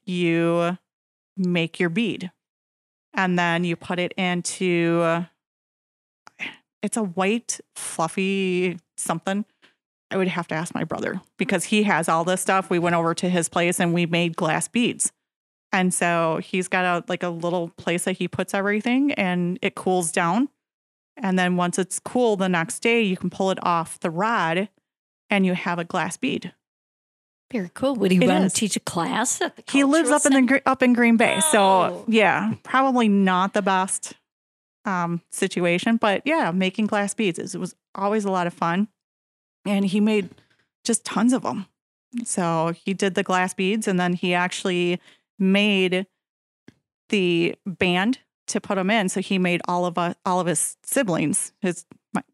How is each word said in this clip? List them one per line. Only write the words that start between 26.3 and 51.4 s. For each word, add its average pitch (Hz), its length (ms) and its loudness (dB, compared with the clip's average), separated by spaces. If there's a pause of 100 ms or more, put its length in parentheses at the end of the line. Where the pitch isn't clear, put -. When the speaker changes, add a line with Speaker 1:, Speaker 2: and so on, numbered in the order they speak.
Speaker 2:
Very 190 220 -6
cool. 269 220 -2
Would 196 160 2
he 185 60 6
Speaker 1:
It 240 100 6
Speaker 2:
wanna 190 180 4
Speaker 1:
is. - 60 0
Speaker 2:
teach - 240 -2
a 214 40 -4
class 185 600 -2
at 339 160 -4
the - 140 -20
Speaker 1:
He 277 120 4
lives 277 260 4
Speaker 2:
cultural 294 80 4
Speaker 1:
up 294 100 2
in 277 60 6
the 269 40 6
Speaker 2:
center? 262 240 4
Speaker 1:
Gre-, 262 100 2
up 262 140 2
in 247 80 6
Green 233 240 6
Bay. 214 240 4 (100)
So 220 100 6
Speaker 2:
Oh. 185 460 4
Speaker 1:
yeah, 208 560 4
probably 262 460 2
not 190 460 2
the 208 80 0
best, 190 500 -2 (720)
um, 170 360 -2 (100)
situation, 180 680 0
but 208 280 0
yeah, 285 280 0
making 185 340 0
glass 202 260 -2
beads 202 280 -2
is, - 160 -10
it - 20 -8
was 170 160 -8 (200)
always 202 300 -2
a 196 60 -2
lot 180 160 0
of 170 80 -6
fun. 180 320 0 (800)
And 196 200 0
he 196 160 0
made 208 300 2 (540)
just 233 200 -2
tons 233 280 2
of 247 120 0
'em. - 220 -6 (580)
So 165 480 0 (120)
he 196 100 -2
did 190 220 -2
the 196 80 0
glass 185 280 0
beads, 208 360 -2
and 185 100 2
then 180 140 2
he 180 200 -2
actually 175 680 0 (380)
made 190 680 2 (1040)
the 175 440 2 (120)
band 190 540 0 (280)
to 202 120 -4
put 196 180 -4
'em 185 120 0
in. 214 180 2
So - 120 -4
he 196 180 -2
made 175 300 2
all 180 180 0
of 175 120 -4
us, 175 160 -2 (100)
all 185 160 0
of 170 60 -2
his - 380 -2
siblings, 170 760 -2